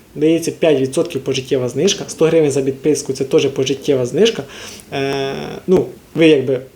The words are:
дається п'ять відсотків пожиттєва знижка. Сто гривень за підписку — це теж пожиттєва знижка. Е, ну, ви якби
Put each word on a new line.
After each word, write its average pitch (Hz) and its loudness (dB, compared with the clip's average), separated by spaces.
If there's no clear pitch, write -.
дається 160 2
п'ять 151 2
відсотків 135 -2
пожиттєва 131 -2
знижка. 147 -2
Сто - 0
гривень 156 4
за 135 0
підписку — 135 -2
це 135 -4
теж 139 2
пожиттєва 135 0
знижка. 165 0
Е, 139 -4
ну, 180 2
ви 160 6
якби 131 4